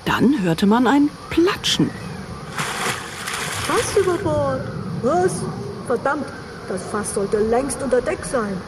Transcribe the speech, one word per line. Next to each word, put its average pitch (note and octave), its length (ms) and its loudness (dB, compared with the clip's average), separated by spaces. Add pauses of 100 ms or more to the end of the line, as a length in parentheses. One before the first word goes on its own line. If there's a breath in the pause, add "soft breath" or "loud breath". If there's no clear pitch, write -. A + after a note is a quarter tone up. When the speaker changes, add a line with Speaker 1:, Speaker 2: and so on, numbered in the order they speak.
Speaker 1:
Dann A#3 380 4
hörte F3 240 2
man A3+ 200 6
ein C#4+ 220 6 (220)
Platschen. - 580 2 (1800)
Speaker 2:
Fass A4 300 0
über F#4 220 4
Bord! D4 420 0 (420)
Was? F4+ 300 4 (540)
Verdammt, C4+ 400 0 (420)
das F#3 160 -4
Fass G#3 300 -4
sollte G3+ 240 0
längst A#3+ 440 2
unter B3 200 2
Deck F4+ 160 -2 (120)
sein. G#3 260 -2 (120)